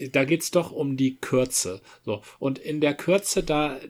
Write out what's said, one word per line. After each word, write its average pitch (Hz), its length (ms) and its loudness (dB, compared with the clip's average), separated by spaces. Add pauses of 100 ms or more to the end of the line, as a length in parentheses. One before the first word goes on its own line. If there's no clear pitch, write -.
(120)
da 135 120 4
geht's 165 260 0
doch 170 220 0
um 139 260 -2
die 131 180 2
Kürze. 127 640 0 (240)
So. 104 180 -4 (160)
Und 135 200 -2
in 151 240 -6
der 143 120 4
Kürze, 185 480 0
da 151 360 0 (120)